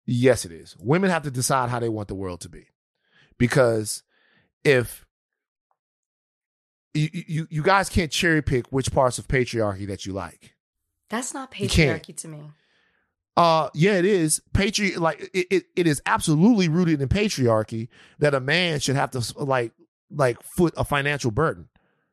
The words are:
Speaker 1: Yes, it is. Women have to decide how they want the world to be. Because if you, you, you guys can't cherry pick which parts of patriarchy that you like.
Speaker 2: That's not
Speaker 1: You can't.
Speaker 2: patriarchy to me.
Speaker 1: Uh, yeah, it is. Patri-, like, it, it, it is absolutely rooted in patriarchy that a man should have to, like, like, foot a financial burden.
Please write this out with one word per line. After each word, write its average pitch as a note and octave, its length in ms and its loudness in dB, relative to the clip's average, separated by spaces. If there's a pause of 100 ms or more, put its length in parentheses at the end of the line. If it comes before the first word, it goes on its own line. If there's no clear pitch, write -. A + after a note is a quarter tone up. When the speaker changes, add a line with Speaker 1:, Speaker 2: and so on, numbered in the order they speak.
Speaker 1:
Yes, B2 380 2
it E2+ 80 -14
is. D#2+ 260 -20
Women E3+ 320 2
have D#3+ 140 -2
to D3 80 -8
decide B2+ 360 -2
how A#2+ 120 -4
they A#2 80 -2
want G#2+ 180 -6
the G#2 80 -10
world F#2 280 -10
to F2+ 60 -16
be. - 200 -20 (680)
Because A#2 680 0 (580)
if B2+ 420 0 (1900)
you, D3+ 180 0
you, E3 380 -6
you D3+ 140 -4
guys F#3+ 240 4
can't E3+ 240 0
cherry E3 300 2
pick B2 260 0
which C3 240 -2
parts B2+ 260 2
of A2 80 -14
patriarchy G#2+ 640 -2
that G2 180 -10
you F#2+ 60 -8
like. F2 420 -12 (540)
Speaker 2:
That's B3 260 -8
not C4+ 240 -14
Speaker 1:
You C3 100 -4
can't. D#3 360 2
Speaker 2:
patriarchy E3+ 140 -20
to E3+ 100 -14
me. D3+ 120 -16 (960)
Speaker 1:
Uh, D#3+ 380 4
yeah, F#3 180 4
it F3+ 120 2
is. F3 380 2 (100)
Patri-, G3 440 0
like, D#3+ 360 -2
it, F3+ 180 -2
it, F3+ 140 0 (120)
it F3 100 2
is D3 180 0
absolutely F#3 640 4
rooted E3 320 2
in C3 80 -2
patriarchy A#2 800 0 (300)
that C#3+ 160 2
a C3+ 60 0
man D#3 400 -2
should C3+ 160 -2
have C#3 160 -2
to, B2 300 -6
like, C3 300 -2 (380)
like, C3 320 0
foot - 340 0
a C3+ 80 -2
financial C#3+ 460 -2
burden. G#2+ 380 -4 (440)